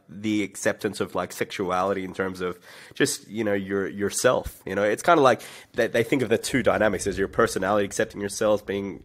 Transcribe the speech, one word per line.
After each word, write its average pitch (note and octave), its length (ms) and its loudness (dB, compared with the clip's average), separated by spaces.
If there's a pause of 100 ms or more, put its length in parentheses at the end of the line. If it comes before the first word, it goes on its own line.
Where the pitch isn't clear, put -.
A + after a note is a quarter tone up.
the G#2+ 340 0
acceptance G2+ 560 -4
of, G2 160 -4
like, F#2 160 -4
sexuality F#2+ 720 -2
in F#2 100 -8
terms F#2 280 -4
of F2+ 180 -6 (360)
just, - 340 0
you G#2+ 160 -4
know, G2+ 80 2
your, G2 340 -2
yourself, - 800 0
you F#2+ 100 -6
know? G2+ 80 0
It's G#2+ 180 0
kinda E3 200 6
like A#2+ 200 6 (320)
they, A2+ 140 0
they A#2 160 0
think C#3 180 2
of A2 60 0
the G#2+ 100 4
two - 240 0
dynamics G2 460 2
as F#2 100 -2
your F#2+ 120 0
personality, G#2 560 2
accepting G#2 340 -4
yourself, G2+ 460 0
being G2 400 -6